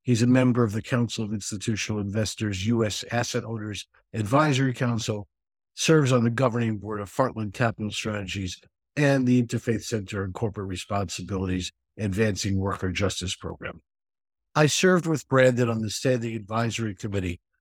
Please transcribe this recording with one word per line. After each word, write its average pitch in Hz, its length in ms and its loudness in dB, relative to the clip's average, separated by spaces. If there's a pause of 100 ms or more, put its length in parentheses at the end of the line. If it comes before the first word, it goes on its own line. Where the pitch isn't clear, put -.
He's 117 200 2
a 120 60 4
member 127 360 4
of 104 100 0
the 110 100 -4
Council 120 420 -2
of 104 80 -6
Institutional 107 680 -4
Investors, 101 680 -4
U 113 180 2
S - 260 -4
Asset 120 320 -2
Owners 107 440 -8 (260)
Advisory 131 580 2
Council, 117 560 -2 (460)
serves 151 380 4
on 123 120 4
the 117 60 4
governing 117 480 0
board 104 240 -8
of 101 80 -8
Fartland 110 460 -2
Capital 110 340 0
Strategies 101 720 -6 (340)
and 139 300 4
the 123 160 6
Interfaith 117 420 -2
Center 101 400 -4
on 92 80 -6
Corporate 98 360 -4
Responsibilities 92 1040 -4 (260)
Advancing 101 600 0
Worker 92 320 -2
Justice 92 440 -2
Program. - 460 -10 (720)
I 151 140 6
served 180 400 4
with 156 200 -2
Brandon 127 440 6
on 113 100 -2
the 107 80 -2
Standing 117 460 -2
Advisory 110 580 -2
Committee 92 480 -4 (200)